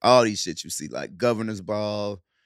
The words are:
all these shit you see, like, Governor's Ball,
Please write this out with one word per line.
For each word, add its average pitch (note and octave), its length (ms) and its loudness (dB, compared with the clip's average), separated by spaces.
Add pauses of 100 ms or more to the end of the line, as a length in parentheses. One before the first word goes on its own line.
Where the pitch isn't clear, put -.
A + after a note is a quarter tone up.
all B2 220 8
these G#2+ 160 0
shit - 220 -6
you D#2+ 80 -14
see, - 180 -8
like, C2 280 -8
Governor's A2 460 -2
Ball, G#2 600 -4 (240)